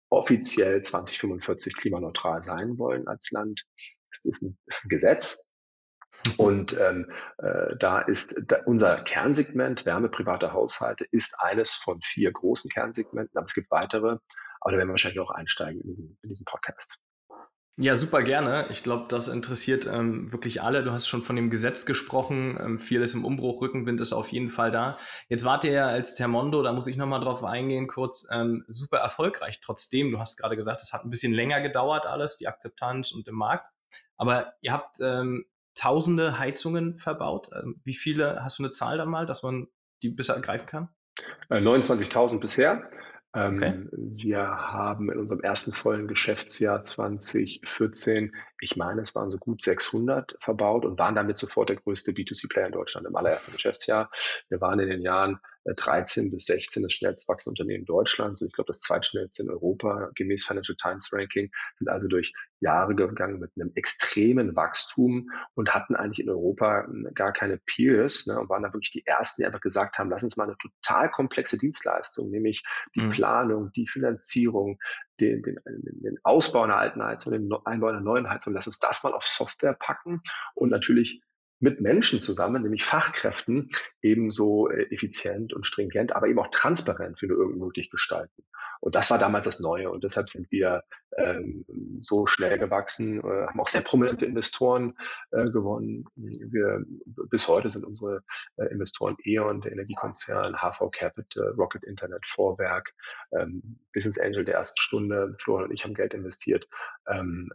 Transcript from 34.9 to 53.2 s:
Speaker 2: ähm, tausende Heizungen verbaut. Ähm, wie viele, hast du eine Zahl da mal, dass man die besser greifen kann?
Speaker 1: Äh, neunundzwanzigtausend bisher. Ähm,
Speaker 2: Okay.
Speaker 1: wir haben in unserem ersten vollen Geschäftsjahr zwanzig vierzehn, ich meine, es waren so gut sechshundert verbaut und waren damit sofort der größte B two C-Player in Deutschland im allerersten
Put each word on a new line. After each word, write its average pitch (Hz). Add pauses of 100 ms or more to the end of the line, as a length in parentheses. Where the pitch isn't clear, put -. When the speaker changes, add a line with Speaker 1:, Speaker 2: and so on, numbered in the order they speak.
Speaker 2:
ähm, 127 (300)
tausende 160
Heizungen 165
verbaut. -
Ähm, -
wie 131
viele, 147
hast 131
du 139
eine 135
Zahl 131
da 160
mal, 165
dass 131
man 127 (360)
die 117
besser 123
greifen -
kann? 160 (600)
Speaker 1:
Äh, 107
neunundzwanzigtausend 120
bisher. 147 (440)
Ähm, 98
Speaker 2:
Okay. 95
Speaker 1:
wir 107
haben 101
in -
unserem 104
ersten 98
vollen 107
Geschäftsjahr 104
zwanzig 104
vierzehn, 107 (260)
ich -
meine, 92
es 107
waren 101
so 95
gut 117
sechshundert 123
verbaut 107
und 92
waren 104
damit 104
sofort -
der 98
größte 101
B 95
two -
C-Player -
in 90
Deutschland 87
im 90
allerersten 85